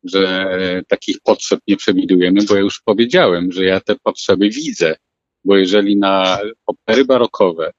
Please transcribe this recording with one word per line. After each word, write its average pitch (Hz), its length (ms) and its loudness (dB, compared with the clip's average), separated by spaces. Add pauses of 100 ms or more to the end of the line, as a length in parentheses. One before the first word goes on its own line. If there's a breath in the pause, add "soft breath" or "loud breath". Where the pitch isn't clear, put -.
że, 95 240 -2
e, 92 600 -4
takich - 320 -4
potrzeb - 480 0
nie 101 80 2
przewidujemy, 92 720 2
bo 104 60 2
ja 98 60 2
już 98 240 -4
powiedziałem, 104 680 0
że 92 120 -2
ja 95 160 2
te 104 220 -4
potrzeby 101 480 0
widzę, 110 460 -4 (480)
bo 98 120 4
jeżeli 101 400 2
na 98 420 0 (280)
opery 117 380 0
barokowe 98 720 0